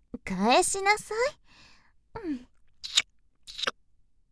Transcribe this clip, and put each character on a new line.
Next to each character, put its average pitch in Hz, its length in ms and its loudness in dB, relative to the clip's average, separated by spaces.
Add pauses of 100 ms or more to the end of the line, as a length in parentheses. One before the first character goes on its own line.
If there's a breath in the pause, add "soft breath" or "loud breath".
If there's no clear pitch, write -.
(240)
返 220 380 4
し 392 200 -2
な 403 140 4
さ - 180 -8
い。 440 40 -2 (3250 soft breath)